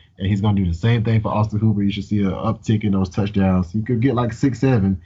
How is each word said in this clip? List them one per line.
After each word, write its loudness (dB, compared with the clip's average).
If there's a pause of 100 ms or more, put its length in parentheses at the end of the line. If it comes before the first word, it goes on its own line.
(180)
and -4
he's 0
gonna 2
do 2
the 0
same 0
thing 2
for -4
Austin -2
Hooper. 2
You 0
should -6
see -2
an 0
uptick -2
in 0
those 0
touchdowns. 0
You -2
could -2
get, 2
like, -2
six, -2
seven, 2